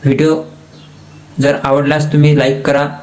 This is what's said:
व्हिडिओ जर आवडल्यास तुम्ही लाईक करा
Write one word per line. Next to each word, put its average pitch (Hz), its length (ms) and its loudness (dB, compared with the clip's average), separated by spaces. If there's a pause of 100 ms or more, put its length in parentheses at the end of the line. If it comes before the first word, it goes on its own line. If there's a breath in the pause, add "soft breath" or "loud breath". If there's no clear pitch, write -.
व्हिडिओ 151 380 0 (960)
जर 143 240 2
आवडल्यास 143 480 0
तुम्ही 147 260 4
लाईक 135 280 -2
करा 143 220 0 (140)